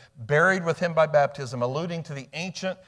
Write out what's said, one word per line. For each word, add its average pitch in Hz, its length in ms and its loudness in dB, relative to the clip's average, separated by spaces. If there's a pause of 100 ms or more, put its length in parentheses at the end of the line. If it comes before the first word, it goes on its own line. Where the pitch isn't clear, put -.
(160)
"Buried 165 480 2
with 165 160 -2
him 170 120 0
by 160 140 4
baptism," 139 560 0
alluding 160 400 -4
to 151 100 -12
the 135 200 -12
ancient 180 560 -8